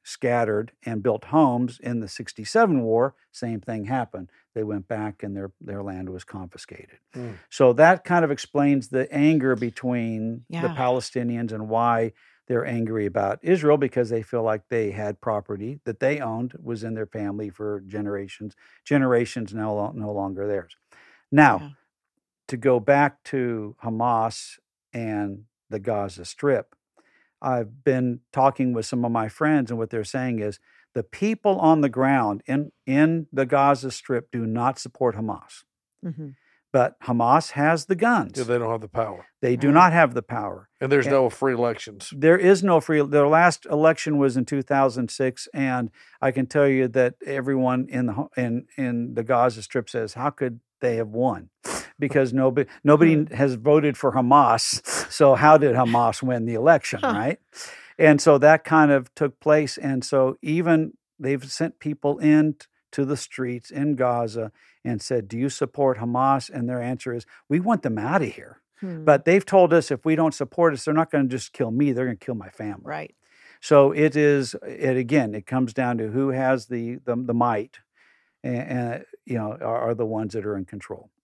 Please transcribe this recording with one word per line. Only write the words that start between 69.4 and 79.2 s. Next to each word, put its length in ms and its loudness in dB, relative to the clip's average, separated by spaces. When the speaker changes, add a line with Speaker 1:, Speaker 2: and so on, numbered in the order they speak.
Speaker 1:
told 260 6
us 200 4
if 120 -4
we 120 2
don't 180 2
support 400 0
us, 100 -10
they're 100 -2
not 180 0
gonna 160 2
just 240 -8
kill 180 -4
me, 220 0
they're 140 -2
gonna 100 -6
kill 180 -10
my 160 -12
family. 340 -12
Speaker 3:
Right. 300 -12
Speaker 1:
So 320 6
it 240 2
is, 380 2
it, 300 -2
again, 380 0
it 120 -12
comes 260 -2
down 260 -2
to 100 -4
who 220 -2
has 360 0
the, 380 -8
the, 120 -2
the 160 -4
might 460 -2
and, 260 -6
and, 360 -6